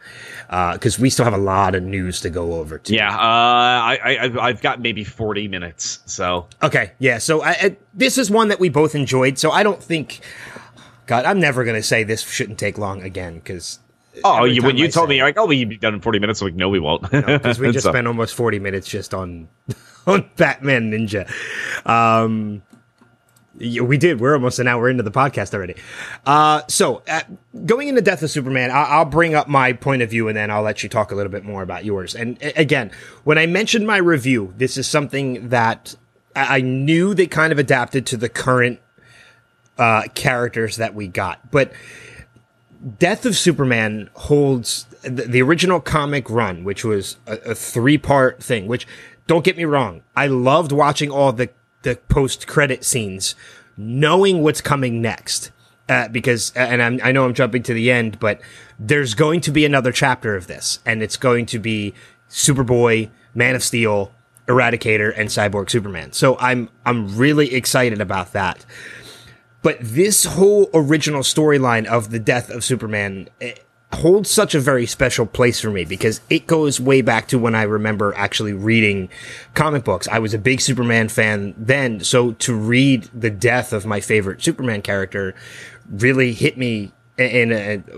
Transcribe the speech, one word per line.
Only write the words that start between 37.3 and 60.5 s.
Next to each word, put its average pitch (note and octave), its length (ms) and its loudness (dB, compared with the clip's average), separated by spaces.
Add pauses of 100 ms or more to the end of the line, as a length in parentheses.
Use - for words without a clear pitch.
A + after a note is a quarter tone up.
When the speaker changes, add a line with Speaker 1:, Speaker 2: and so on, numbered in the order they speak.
Speaker 1:
of C#3+ 60 0
adapted C3 480 0
to B2 120 -4
the A2 120 -4
current B2 500 0 (1000)
uh, A2+ 260 4 (100)
characters A#2 640 -2
that A2 180 -4
we G#2 120 -8
got. F#2 440 -6
But C3+ 200 2 (1300)
Death F#3 260 0
of G#3 120 0
Superman A#2 760 0
holds C#3 720 0 (180)
the, B2+ 200 -6
the B2 180 2
original E3+ 380 2
comic C#3+ 500 -2
run, G2+ 340 -2
which G2 200 -6
was G#2 340 -4 (100)
a, A2 100 -6
a A2+ 180 -8
three-part C3+ 880 2
thing, G#2 240 -4
which, A#2+ 180 -4 (400)
don't E3 200 2
get F#3 100 2
me E3+ 80 -4
wrong, B2 380 0 (160)
I C#3 100 2
loved C#3 460 2
watching C#3+ 360 2
all C#3 220 2
the, A#2 180 -2 (340)
the B2 120 -2
post-credit - 880 0
scenes, F#2+ 520 -4 (420)
knowing D#3 640 2
what's D3+ 180 2
coming B2+ 400 -2
next. - 500 -6 (360)
Uh, B2 220 2
because, A#2 460 -2
and B2 260 0
I'm, A#2+ 220 0
I B2 80 2
know C3 140 4
I'm B2 80 0
jumping A#2+ 300 0
to B2 100 -4
the A#2 180 2
end, A2+ 280 0
but G#2 200 -2 (400)
there's B2 340 0
going D#3 280 2
to D3 100 -2
be D3 140 4
another C3+ 260 2
chapter A#2+ 440 0
of F2+ 120 -8
this, - 380 -8